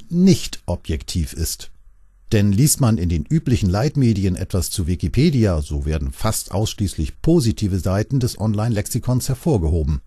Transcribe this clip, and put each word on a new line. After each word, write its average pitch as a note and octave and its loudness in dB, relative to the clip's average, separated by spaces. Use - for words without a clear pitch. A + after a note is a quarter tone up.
nicht F3 2
objektiv - -4
ist. - -6
Denn G#2 4
liest A#2 2
man A2+ 4
in F2 0
den E2 0
üblichen B2 0
Leitmedien G#2 2
etwas - -4
zu E2 -4
Wikipedia, G2+ 2
so D2 -4
werden D2 -2
fast - -4
ausschließlich G2 -4
positive A2 2
Seiten F#2+ -2
des - -2
Online-Lexikons A2 -2
hervorgehoben. D#2+ 0